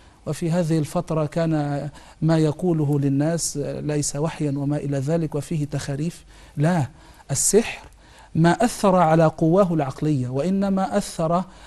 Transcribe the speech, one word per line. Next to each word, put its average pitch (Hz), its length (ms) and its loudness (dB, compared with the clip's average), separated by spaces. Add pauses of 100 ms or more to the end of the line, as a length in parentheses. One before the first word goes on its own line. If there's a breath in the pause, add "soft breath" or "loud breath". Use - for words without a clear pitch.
(280 soft breath)
وفي 156 240 -4
هذه 165 280 0
الفترة 156 460 -2
كان 151 640 -2 (320 soft breath)
ما 160 160 4
يقوله 156 640 2
للناس 147 640 0
ليس 143 520 -4
وحيا 151 420 -4
وما 143 200 -2
إلى 143 220 -4
ذلك، 156 360 -2
وفيه 147 300 -4
تخاريف. 143 580 -6 (340 soft breath)
لا، 151 300 2 (440 soft breath)
السحر - 560 0 (480 soft breath)
ما 165 160 4
أثر - 440 2
على 160 300 6
قواه 170 480 2
العقلية، 143 540 -2
وإنما 190 720 0
أثر، 175 460 -2 (240 soft breath)